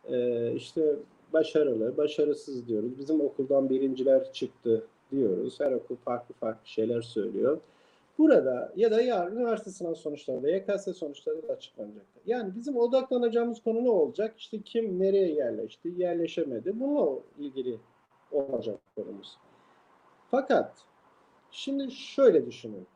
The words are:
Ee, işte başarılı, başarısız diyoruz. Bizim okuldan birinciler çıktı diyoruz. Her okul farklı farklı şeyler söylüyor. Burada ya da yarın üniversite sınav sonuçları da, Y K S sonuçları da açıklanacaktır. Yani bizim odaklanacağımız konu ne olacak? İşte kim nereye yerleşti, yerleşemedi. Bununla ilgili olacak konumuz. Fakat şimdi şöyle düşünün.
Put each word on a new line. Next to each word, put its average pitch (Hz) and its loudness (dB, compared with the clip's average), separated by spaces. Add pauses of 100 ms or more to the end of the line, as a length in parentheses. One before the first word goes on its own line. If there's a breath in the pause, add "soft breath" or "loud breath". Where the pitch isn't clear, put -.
Ee, 120 0
işte 151 0 (380)
başarılı, 143 2
başarısız 147 -2
diyoruz. 117 -2
Bizim 147 0
okuldan 135 2
birinciler 131 2
çıktı 113 -2 (240)
diyoruz. 120 0
Her 139 0
okul 123 -4
farklı 123 -8
farklı - -6
şeyler 117 0
söylüyor. 110 0 (580 soft breath)
Burada 151 4
ya 220 4
da 220 4
yarın 208 0
üniversite 233 -2
sınav 175 -6
sonuçları 139 -6
da, 143 2
Y 190 0
K 202 -2
S 190 -6
sonuçları 156 -8
da 139 -4
açıklanacaktır. 104 -14
Yani 214 -4
bizim 247 -6
odaklanacağımız 240 0
konu 226 0
ne 254 4
olacak? 220 2
İşte - -12
kim 214 -2
nereye 196 2
yerleşti, 120 -4
yerleşemedi. 170 -2
Bununla 240 0 (200)
ilgili 131 -6 (540)
olacak 123 -4 (160)
konumuz. 104 -12 (920 soft breath)
Fakat 254 2 (800)
şimdi 277 -6
şöyle 208 4
düşünün. 104 -12